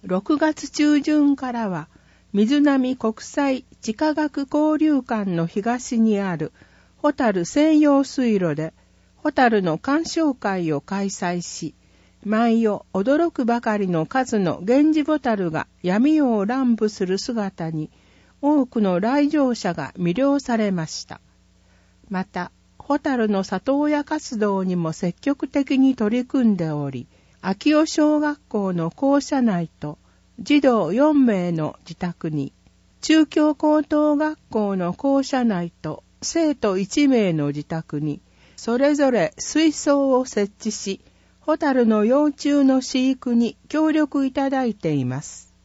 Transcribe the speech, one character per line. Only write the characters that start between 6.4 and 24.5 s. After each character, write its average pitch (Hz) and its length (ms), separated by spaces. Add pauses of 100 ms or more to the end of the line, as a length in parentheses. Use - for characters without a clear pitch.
ホ 294 140
タ 240 200
ル 180 120
専 302 360
用 285 240
水 247 300
路 175 200
で、 156 200 (420)
ホ 302 160
タ 254 160
ル 220 120
の 170 160
鑑 311 300
賞 311 280
会 185 380
を 143 80
開 196 260
催 180 340
し、 - 340 (500)
毎 226 380
夜 208 200 (120)
驚 285 380
く 262 120
ば 233 160
か 220 160
り 202 120
の 160 180
数 254 320
の 175 240
ゲ 247 200
ン 311 100
ジ 302 100
ボ 302 160
タ 233 160
ル 185 160
が 151 160 (160)
闇 220 320
夜 294 160
を 208 140
乱 247 320
舞 214 120
す 208 160
る 185 140
姿 196 520
に、 156 200 (500)
多 285 260
く 240 140
の 180 200
来 277 280
場 277 260
者 180 200
が 147 240
魅 175 160
了 277 240
さ 247 180
れ 214 140
ま 170 160
し - 200
た。 - 140 (880)
ま 185 160
た、 180 280 (260)
ホ 294 220
タ 277 160
ル 220 120
の 196 140
里 262 380
親 294 240
活 302 340
動 202 240